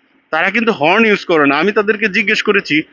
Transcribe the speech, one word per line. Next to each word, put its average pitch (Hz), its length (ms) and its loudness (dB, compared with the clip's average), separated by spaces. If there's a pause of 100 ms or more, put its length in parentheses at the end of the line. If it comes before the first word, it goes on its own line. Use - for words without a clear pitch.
(300)
তারা 170 200 -2
কিন্তু 220 220 -2
হর্ন 175 340 2
ইউজ 208 200 0
করে 151 220 2
না। 139 100 2
আমি 175 140 0
তাদেরকে 208 380 0
জিজ্ঞেস 202 340 -2
করেছি, 196 380 0 (120)